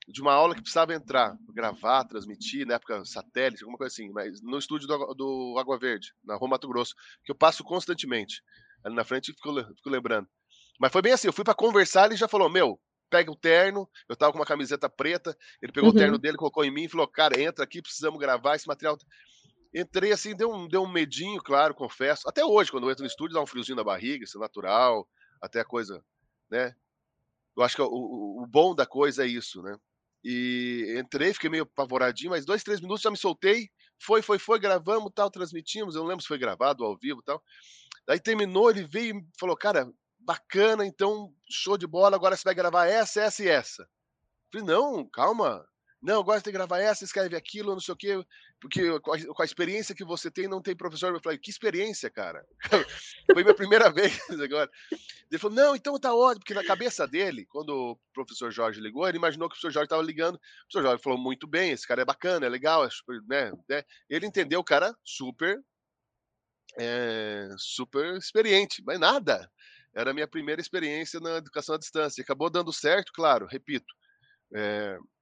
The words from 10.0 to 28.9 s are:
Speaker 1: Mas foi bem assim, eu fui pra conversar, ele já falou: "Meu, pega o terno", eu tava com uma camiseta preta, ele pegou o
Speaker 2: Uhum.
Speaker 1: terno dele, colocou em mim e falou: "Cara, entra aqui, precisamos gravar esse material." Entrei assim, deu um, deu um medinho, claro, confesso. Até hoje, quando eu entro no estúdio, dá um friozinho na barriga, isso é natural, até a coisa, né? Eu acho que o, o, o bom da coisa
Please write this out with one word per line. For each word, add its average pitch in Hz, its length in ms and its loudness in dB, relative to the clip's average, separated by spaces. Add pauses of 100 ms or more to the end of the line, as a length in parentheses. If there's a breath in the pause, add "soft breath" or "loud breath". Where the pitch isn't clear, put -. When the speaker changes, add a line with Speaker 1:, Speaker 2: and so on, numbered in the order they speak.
Speaker 1:
Mas 131 120 4
foi 185 120 4
bem 233 100 6
assim, 220 160 2
eu 156 40 2
fui 202 120 -4
pra 214 100 4
conversar, 202 520 6
ele 220 100 0
já 220 120 0
falou: 190 200 4
"Meu, 160 320 2 (300)
pega 160 200 4
o 147 60 -12
terno", 190 520 4 (200 loud breath)
eu 123 80 -6
tava 147 160 6
com 156 60 -8
uma 147 80 0
camiseta 143 420 -2
preta, 160 480 -4 (240 loud breath)
ele 120 120 -12
pegou 208 180 8
o - 20 4
Speaker 2:
Uhum. 214 60 8
Speaker 1:
terno 147 200 6
dele, 147 180 -2
colocou 156 280 0
em 139 60 0
mim 151 140 -6
e 160 40 -8
falou: 160 200 0
"Cara, 143 320 4
entra 156 240 -2
aqui, 165 180 -12
precisamos 151 380 -6
gravar 135 340 0
esse 156 140 -6
material." 151 280 -2 (800 soft breath)
Entrei 185 380 0
assim, 208 240 -2
deu 226 160 -2
um, 180 160 -10
deu 185 140 0
um 185 80 -4
medinho, 165 500 -4
claro, 143 340 4
confesso. 135 540 -2
Até 196 160 0
hoje, 208 260 4
quando 123 140 -4
eu 131 60 0
entro 131 140 -6
no 127 40 -8
estúdio, 165 260 -8
dá 160 60 0
um 143 60 -2
friozinho 123 300 -8
na 107 80 -4
barriga, 107 400 -4
isso - 120 -16
é 101 40 -12
natural, 107 680 0 (320 soft breath)
até 113 200 -6
a 110 40 -2
coisa, 101 400 -8 (460)
né? 120 240 -4 (840)
Eu 120 60 2
acho 123 140 0
que - 60 0
o, 92 40 2
o, 117 560 -8
o 120 40 -12
bom 160 280 6
da 139 100 2
coisa 135 400 0